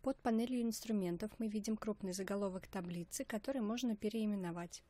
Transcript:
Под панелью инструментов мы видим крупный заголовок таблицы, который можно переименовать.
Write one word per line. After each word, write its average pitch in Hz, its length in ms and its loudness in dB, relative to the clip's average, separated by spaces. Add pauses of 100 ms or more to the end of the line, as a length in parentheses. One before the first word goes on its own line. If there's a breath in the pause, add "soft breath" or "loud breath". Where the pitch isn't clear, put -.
Под 269 160 0
панелью 240 440 2
инструментов 214 760 2
мы 226 80 2
видим 214 300 0
крупный 202 360 -2
заголовок 196 540 0
таблицы, 175 580 -4
который 233 360 -2
можно 226 340 2
переименовать. 202 960 -2